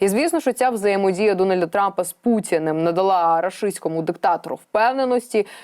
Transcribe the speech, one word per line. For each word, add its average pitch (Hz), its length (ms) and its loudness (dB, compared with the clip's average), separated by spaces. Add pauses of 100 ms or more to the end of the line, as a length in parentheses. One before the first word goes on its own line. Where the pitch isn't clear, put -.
І 196 80 4
звісно, 302 320 0
що 254 120 0
ця 254 180 2
взаємодія 196 640 2
Дональда 185 320 2
Трампа 190 380 -2
з - 80 -8
Путіним 160 720 0
надала 170 560 2
рашистському 175 600 -4
диктатору 160 540 -2
впевненості, 247 920 0 (180)